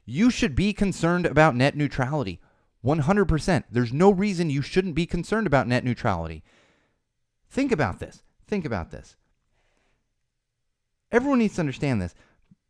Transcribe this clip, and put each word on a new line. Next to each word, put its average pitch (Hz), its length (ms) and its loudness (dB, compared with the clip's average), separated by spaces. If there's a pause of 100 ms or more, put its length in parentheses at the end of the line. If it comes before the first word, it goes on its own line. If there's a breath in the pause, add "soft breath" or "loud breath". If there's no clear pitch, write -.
you 180 260 2
should 170 260 -2
be 196 160 2
concerned 175 540 0
about 151 280 4
net 135 220 0
neutrality. 131 640 -4 (400)
One 135 180 0
hundred 185 280 2
percent. 156 440 0
There's 117 220 0
no 175 180 6
reason 180 400 0
you 139 120 0
shouldn't 190 340 -2
be 165 100 0
concerned 202 400 -4
about 131 220 2
net 123 160 0
neutrality. 85 580 -4 (1040 soft breath)
Think 269 220 -2
about 139 300 0
this. - 240 -16 (240)
Think 196 160 -4
about 104 260 -6
this. - 240 -18 (2000)
Everyone 254 280 2
needs 220 160 0
to 185 60 -4
understand 131 420 -2
this. 87 100 -6 (580 soft breath)